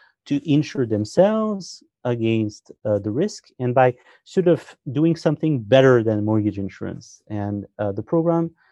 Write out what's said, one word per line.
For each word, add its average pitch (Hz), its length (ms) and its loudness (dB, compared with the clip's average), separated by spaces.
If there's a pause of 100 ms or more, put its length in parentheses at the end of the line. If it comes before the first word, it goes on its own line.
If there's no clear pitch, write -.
(260)
to 143 100 -4 (120)
insure 143 380 0
themselves 190 960 0 (220)
against, 113 680 -2 (140)
uh, 104 140 0
the 104 120 -6
risk, 170 360 -4 (120)
and 123 140 -2
by 120 220 4 (300)
sort 180 220 -2
of - 280 0 (160)
doing 156 240 2
something 151 460 -2
better 123 420 6
than 107 220 0
mortgage 104 340 0
insurance. 95 680 -10
And, 101 360 -6 (140)
uh, 104 140 -4
the 107 100 -8
program 165 480 -2 (200)